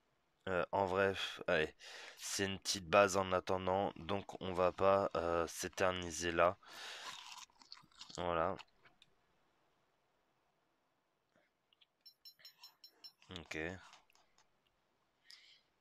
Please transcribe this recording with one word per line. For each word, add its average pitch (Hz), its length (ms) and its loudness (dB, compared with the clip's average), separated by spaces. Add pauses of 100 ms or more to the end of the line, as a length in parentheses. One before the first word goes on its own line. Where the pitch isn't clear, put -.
(480)
Euh, 90 240 2
en 98 140 2
vrai, 95 280 2 (320)
allez, 78 280 2 (440)
c'est - 260 -2
une 95 140 -4
petite 95 300 -4
base 101 280 8
en 92 160 2
attendant, 92 640 0
donc 95 460 -6
on 92 100 -4
va 90 200 4
pas, 98 440 4
euh, 85 300 0
s'éterniser 87 840 -2
là. 85 260 6 (1600)
Voilà. 87 400 0 (4000)
Ok. 80 200 -8 (2250)